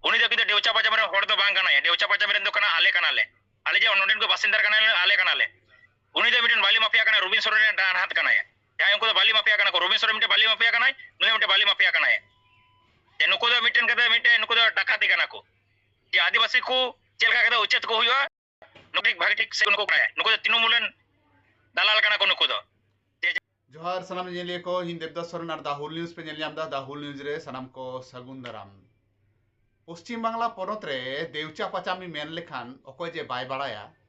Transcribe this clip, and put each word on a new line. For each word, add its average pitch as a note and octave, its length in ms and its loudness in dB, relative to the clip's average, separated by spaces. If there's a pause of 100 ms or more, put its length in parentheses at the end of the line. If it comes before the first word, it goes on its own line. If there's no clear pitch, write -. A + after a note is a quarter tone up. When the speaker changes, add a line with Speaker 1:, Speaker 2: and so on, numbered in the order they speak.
Speaker 1:
ᱩᱱᱤ G#3 160 2
ᱫᱚ A#3 100 2
ᱠᱤᱱᱛᱩ A3+ 160 0
ᱰᱮᱣᱪᱟ G#3+ 280 0
ᱯᱚᱪᱟᱢᱤ A3 240 2
ᱨᱮᱱ G#3+ 120 0
ᱦᱚᱲ G3 160 0
ᱫᱚ G#3+ 100 0
ᱵᱟᱝ G3 200 2
ᱠᱟᱱᱟᱭ। E3+ 260 2
ᱰᱮᱣᱪᱟ E3+ 260 0
ᱯᱚᱪᱟᱢᱤ G3+ 260 0
ᱨᱮᱱ G#3 100 0
ᱫᱚ G3+ 80 0
ᱠᱟᱱᱟ, G#3 160 2 (100)
ᱟᱞᱮ F3+ 140 4
ᱠᱟᱱᱟᱞᱮ, D3+ 320 2 (420)
ᱟᱞᱮ F3+ 140 2
ᱡᱮ A3 160 2
ᱱᱚᱰᱮᱱ G3 240 0
ᱠᱚ A3 80 -2
ᱵᱟᱥᱤᱱᱫᱟ G#3+ 340 0
ᱠᱟᱱᱟᱞᱮ, G#3+ 260 2 (160)
ᱟᱞᱮ G3 140 2
ᱠᱟᱱᱟᱞᱮ। D#3 280 0 (720)
ᱩᱱᱤ G#3+ 160 2
ᱫᱚ A#3+ 100 2
ᱢᱤᱫᱴᱮᱱ A#3 200 2
ᱵᱟᱹᱞᱤ G3+ 180 4
ᱢᱟᱯᱤᱭᱟ A3 260 2
ᱠᱟᱱᱟᱭ, G#3+ 160 2
ᱨᱚᱵᱤᱱ G3+ 200 0
ᱥᱚᱨᱮᱱ G#3+ 200 2
ᱨᱮᱱ G#3+ 140 4
ᱰᱟᱱ F#3 200 0
ᱦᱟᱛ F#3 180 -2
ᱠᱟᱱᱟᱭ। C3+ 240 2 (420)
ᱡᱟᱦᱟᱸᱭ F#3+ 160 4
ᱩᱱᱠᱩ G#3 100 0
ᱫᱚ A3 80 2
ᱵᱟᱹᱞᱤ G3+ 200 4
ᱢᱟᱯᱤᱭᱟ G#3+ 240 2
ᱠᱟᱱᱟ G3+ 140 2
ᱠᱚ, F3+ 80 0
ᱨᱚᱵᱤᱱ G3 200 2
ᱥᱚᱨᱮᱱ A3 160 2
ᱢᱤᱫᱴᱮᱱ A3 140 0
ᱵᱟᱹᱞᱤ G3+ 180 4
ᱢᱟᱯᱤᱭᱟ A3 240 2
ᱠᱟᱱᱟᱭ, A#3+ 220 2 (260)
ᱱᱩᱭ G3 100 2
ᱦᱚᱸ A3+ 80 2
ᱢᱤᱫᱴᱮᱱ G#3+ 120 0
ᱵᱟᱹᱞᱤ G3+ 160 4
ᱢᱟᱯᱤᱭᱟ G3+ 260 2
ᱠᱟᱱᱟᱭ। C#3+ 240 2 (1040)
ᱡᱮ D#3 80 2
ᱱᱩᱠᱩ G3 220 0
ᱫᱚ B3 120 4
ᱢᱤᱫᱴᱮᱱ A#3 260 2
ᱠᱟᱛᱮ A#3 220 2
ᱢᱤᱫᱴᱮᱱ A#3 320 4
ᱱᱩᱠᱩ A3 140 -2
ᱫᱚ A#3 60 4 (140)
ᱰᱟᱠᱟᱛᱤ G#3 320 0
ᱠᱟᱱᱟ F3 200 2
ᱠᱚ। G#2+ 120 -14 (760)
ᱡᱮ F#3 60 4
ᱟᱹᱫᱤᱵᱟᱹᱥᱤ G#3+ 420 2
ᱠᱚ B3+ 160 -2 (400)
ᱪᱮᱫ A3+ 120 2
ᱞᱮᱠᱟ A3+ 140 2
ᱠᱟᱛᱮ A#3 140 2
ᱩᱪᱪᱮᱫ A3 280 0
ᱠᱚ A3+ 120 -2
ᱦᱩᱭᱩᱜᱼᱟ, A#3+ 220 2 (720)
ᱱᱩᱠᱩ G3 180 0 (100)
ᱵᱷᱟᱜᱤ G3+ 160 2
ᱴᱷᱤᱠ A3 180 -4
ᱥᱮ - 120 0
ᱱᱩᱠᱩ G#3 200 0
ᱵᱟᱲᱟᱭᱟ। D3+ 300 2
ᱱᱩᱠᱩ - 140 0
ᱫᱚ A3+ 80 2
ᱛᱨᱤᱱᱢᱩᱞ A3+ 340 0
ᱨᱮᱱ A3+ 140 2 (880)
ᱫᱟᱞᱟᱞ G#3+ 260 2
ᱠᱟᱱᱟ G#3 160 2
ᱠᱚ G3 80 0
ᱱᱩᱠᱩ F3+ 220 0
ᱫᱚ। A#2+ 100 -2 (1120)
Speaker 2:
ᱡᱚᱦᱟᱨ E3+ 340 -6
ᱥᱟᱱᱟᱢ F3+ 240 -8
ᱧᱮᱧᱮᱞᱤᱭᱟᱹ F3 360 -8
ᱠᱚ, F3+ 160 -4
ᱤᱧ E3+ 200 -8
ᱫᱮᱵᱫᱟᱥ E3 300 -8
ᱥᱚᱨᱮᱱ E3+ 200 -10
ᱟᱨ D3+ 120 -8
ᱫᱟ C#3+ 120 -6
ᱦᱳᱞ D3 180 -10
ᱱᱤᱭᱩᱡᱽ E3 220 -10
ᱯᱮ E3 100 -16
ᱧᱮᱞ D3+ 140 -12
ᱧᱟᱢ D3+ 160 -8
ᱮᱫᱟ। D#3 140 -6
ᱫᱟ C#3 140 -6
ᱦᱳᱞ C#3 200 -12
ᱱᱤᱭᱩᱡᱽ C#3+ 220 -12
ᱨᱮ D3 160 -6
ᱥᱟᱱᱟᱢ C3 300 -12
ᱠᱚ C3 160 -14 (160)
ᱥᱟᱹᱜᱩᱱ B2+ 400 -18
ᱫᱟᱨᱟᱢ। G#2+ 300 -16 (1160)
ᱯᱚᱥᱪᱤᱢ A3+ 340 -12
ᱵᱟᱝᱞᱟ A3+ 280 -2
ᱯᱚᱱᱚᱛ G#3+ 340 -8
ᱨᱮ C#3+ 160 -6 (320)
ᱫᱮᱣᱪᱟ D#3 380 -8
ᱯᱟᱪᱟᱢᱤ F#3 380 -8
ᱢᱮᱱ D3+ 280 -10
ᱞᱮᱠᱷᱟᱱ D3+ 320 -12 (160)
ᱚᱠᱚᱭ E3+ 280 -12
ᱡᱮ D#3 120 -8
ᱵᱟᱭ B2+ 220 -8
ᱵᱟᱲᱟᱭᱟ C3 380 -8 (260)